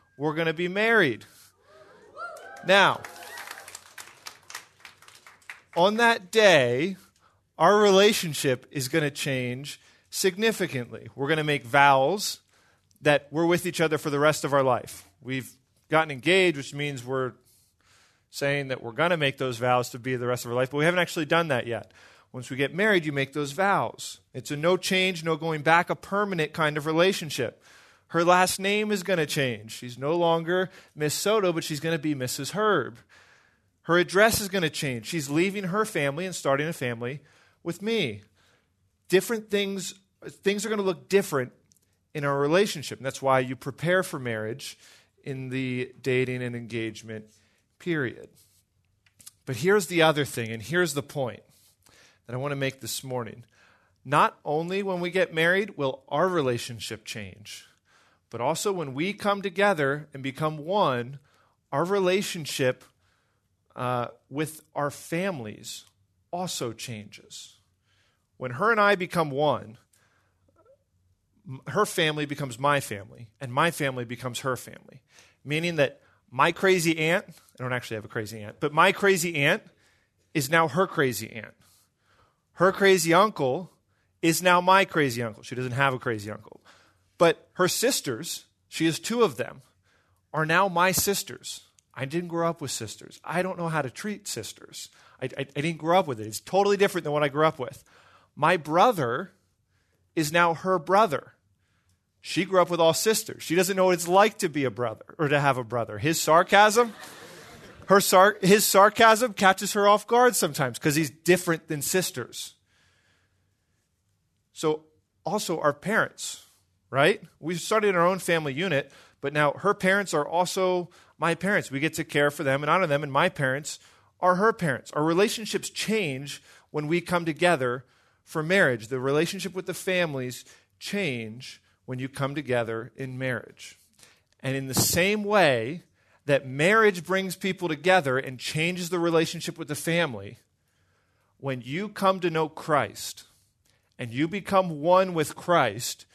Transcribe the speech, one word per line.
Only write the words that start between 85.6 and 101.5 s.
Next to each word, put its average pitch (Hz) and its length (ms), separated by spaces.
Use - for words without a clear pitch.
have 135 200
a 123 60
crazy 107 320
uncle. - 300
But - 360
her 180 160
sisters, - 760
she - 180
has 165 140
two 233 240
of 143 140
them, - 240
are 156 120
now 175 220
my 180 240
sisters. - 680
I - 100
didn't 170 240
grow 170 220
up 165 100
with 139 120
sisters. - 520
I 165 180
don't 185 160
know 170 120
how 160 120
to 131 80
treat 208 380
sisters. - 600
I, 131 40
I, 139 180
I 147 60
didn't 165 160
grow 165 220
up 175 80
with 117 120
it. 107 80
It's 107 140
totally 202 340
different 180 300
than 147 80
what 147 100
I 143 60
grew 147 160
up 156 120
with. - 280
My 160 220
brother 160 720
is 156 200
now 170 200
her 185 240
brother. 180 560